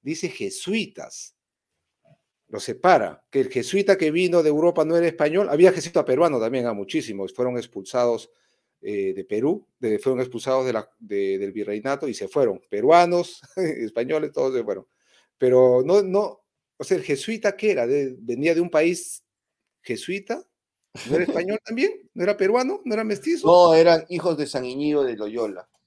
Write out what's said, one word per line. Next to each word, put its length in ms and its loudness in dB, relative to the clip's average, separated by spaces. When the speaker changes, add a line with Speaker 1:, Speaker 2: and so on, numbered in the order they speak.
Speaker 1:
Dice 260 -6
jesuitas. 1040 -8
Lo 120 -10
separa, 680 0
que 100 2
el 80 2
jesuita 480 2
que 140 0
vino 320 2
de 80 4
Europa 340 2
no 120 0
era 100 2
español, 420 0
había 240 6
jesuita 320 -2
peruano 340 2
también, 280 -2
ah, 80 -2
muchísimos, 580 -6
fueron 240 -4
expulsados 760 -4
eh, 280 -4
de 100 -10
Perú, 420 -4
de, 180 -2
fueron 220 -2
expulsados 460 -4
de 80 -4
la, 140 -6
de, 400 -4
del 140 -6
virreinato 540 -6
y 80 -6
se 140 -10
fueron. 400 -2
Peruanos, 800 2
<laughs> 80 -16
españoles, 760 -4
todos 220 -2
se 80 -2
fueron. 240 -8
Pero 460 6
no, 180 4
no, 420 -2
o 80 -12
sea, 140 0
¿el 40 -6
jesuita 540 -4
qué 160 0
era? 140 0
De, 320 -2
¿venía 360 -2
de 60 0
un 100 -2
país 540 -2
jesuita? 600 -8
¿No 80 0
era 80 0
español 360 -4
Speaker 2:
<laughs> 40 -20
Speaker 1:
también? 500 -4
¿No 100 -6
era 120 0
peruano? 480 0
¿No 100 -4
era 100 -4
mestizo? 420 -2
Speaker 2:
No, 280 8
eran 360 6
hijos 260 -2
de 100 -4
San 200 -6
Iñigo 360 -2
de 140 -2
Loyola. 500 -6